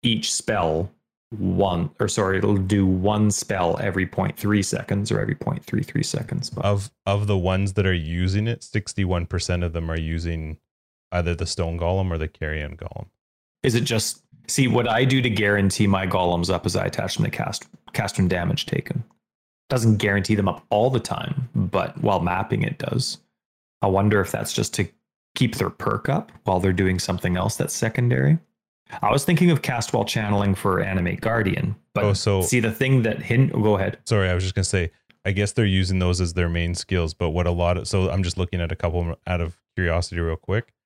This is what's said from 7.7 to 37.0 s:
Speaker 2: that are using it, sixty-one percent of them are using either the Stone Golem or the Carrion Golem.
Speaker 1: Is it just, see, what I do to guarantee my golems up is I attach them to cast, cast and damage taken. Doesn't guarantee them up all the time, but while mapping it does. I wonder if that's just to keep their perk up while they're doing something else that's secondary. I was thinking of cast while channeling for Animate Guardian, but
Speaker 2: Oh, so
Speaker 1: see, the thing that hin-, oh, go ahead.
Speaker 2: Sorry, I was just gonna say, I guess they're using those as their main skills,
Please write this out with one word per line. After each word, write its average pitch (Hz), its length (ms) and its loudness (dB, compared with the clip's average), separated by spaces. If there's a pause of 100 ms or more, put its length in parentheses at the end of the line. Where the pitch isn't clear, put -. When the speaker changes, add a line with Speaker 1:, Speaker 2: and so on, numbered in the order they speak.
Speaker 2:
that 98 120 2
are 92 80 4
using 90 540 0
it, 117 160 -6
sixty-one 92 640 -2
percent 90 360 -2
of 85 120 -4
them 82 160 -4
are 82 80 -2
using 80 600 -4 (520)
either 87 240 0
the 82 120 -4
Stone 85 320 -4
Golem 92 320 0
or 82 80 -2
the 78 100 -4
Carrion 78 480 -8
Golem. - 300 -12 (560)
Speaker 1:
Is 123 120 2
it 120 60 4
just, - 420 -2 (240)
see, 131 220 2
what 117 180 2
I 120 200 2
do 131 160 2
to 139 80 0
guarantee 101 560 2
my 95 200 2
golems 90 460 0
up 87 140 -2
is 90 100 -2
I 95 80 0
attach - 320 -4
them - 80 0
to - 60 -2
cast, - 360 -6 (280)
cast - 240 -4
and 92 100 4
damage 87 380 -2
taken. - 360 -4 (680)
Doesn't 113 260 4
guarantee 101 380 2
them 98 140 2
up - 200 -4
all 113 220 4
the 123 100 0
time, - 540 -6
but 92 480 0
while 101 180 2
mapping 87 420 -2
it - 140 -4
does. - 400 -4 (640)
I 101 60 2
wonder 101 340 4
if 90 100 -2
that's - 220 -6
just - 220 -2
to 98 120 -2 (480)
keep 120 220 0
their - 140 -2
perk - 400 -4
up - 200 -2 (140)
while 92 160 2
they're 92 140 2
doing 92 240 2
something 90 400 -2
else 101 180 -2
that's - 180 -4
secondary. 127 640 2 (640)
I 107 100 2
was 143 140 2
thinking 175 260 4
of 147 120 2
cast 117 320 -4
while 113 100 2
channeling 101 500 0
for 95 260 0
Animate 92 420 -2
Guardian, 104 520 0 (200)
but 104 100 0
Speaker 2:
Oh, 101 80 4
so 98 300 2
Speaker 1:
see, 120 180 2
the 110 100 2
thing 131 320 4
that 110 200 0
hin-, 131 320 2
oh, 110 80 0
go 104 140 4
ahead. 95 280 -2
Speaker 2:
Sorry, 101 240 2
I 90 60 2
was 87 100 0
just 92 100 -4
gonna 95 100 2
say, 87 260 -2 (340)
I 101 80 0
guess 101 200 0
they're 117 120 2
using 95 360 2
those 90 200 2
as 85 140 -2
their 87 140 0
main 85 260 -2
skills, 85 400 -2